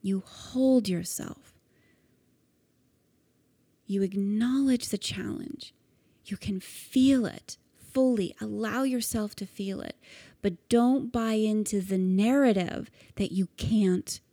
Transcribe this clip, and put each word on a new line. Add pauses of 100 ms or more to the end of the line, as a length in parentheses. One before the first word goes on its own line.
You
hold
yourself. (2250)
You
acknowledge
the
challenge. (540)
You
can
feel
it (200)
fully.
Allow
yourself
to
feel
it. (440)
But
don't
buy
into
the
narrative (260)
that
you
can't (120)